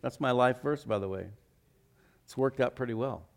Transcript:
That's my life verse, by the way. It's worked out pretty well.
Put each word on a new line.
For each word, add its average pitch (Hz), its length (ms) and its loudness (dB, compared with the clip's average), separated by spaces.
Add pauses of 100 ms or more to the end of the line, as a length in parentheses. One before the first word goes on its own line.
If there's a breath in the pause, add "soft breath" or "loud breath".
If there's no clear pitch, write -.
That's - 180 -6
my 135 120 2
life 123 300 4
verse, 143 220 -2
by 107 160 0
the 98 80 -4
way. 95 240 -8 (920 soft breath)
It's - 120 -12
worked 131 220 0
out 123 160 2
pretty 120 180 -2
well. 110 320 -4 (120)